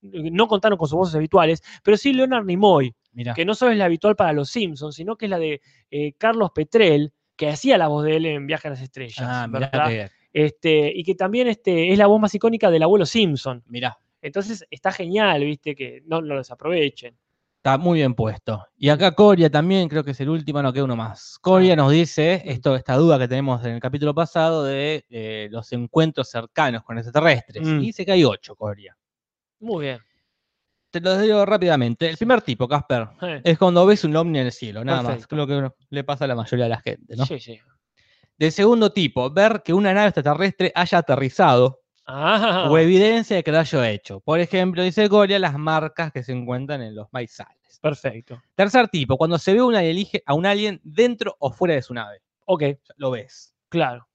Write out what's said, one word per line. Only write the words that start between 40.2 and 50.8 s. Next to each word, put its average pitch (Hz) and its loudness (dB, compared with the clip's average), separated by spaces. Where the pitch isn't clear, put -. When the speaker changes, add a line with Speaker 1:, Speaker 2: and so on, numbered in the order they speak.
Speaker 2:
haya 175 2
aterrizado 131 2
Speaker 1:
Ah. 180 0
Speaker 2:
o 156 6
evidencia 202 4
de 170 -2
que 151 -4
lo 156 2
haya 135 0
hecho. 101 -8
Por 156 -2
ejemplo, 185 -2
dice 202 2
Coria, 202 4
las 151 -2
marcas 156 -4
que 127 -10
se 131 -10
encuentran 127 -8
en 110 -14
los 107 -16
maizales. - -16
Speaker 1:
Perfecto. 123 -8
Speaker 2:
Tercer 208 2
tipo, 135 -2
cuando 165 0
se 190 0
ve 233 4
un 240 2
alienígena, 180 -2
a 143 0
un 165 0
alien 202 -2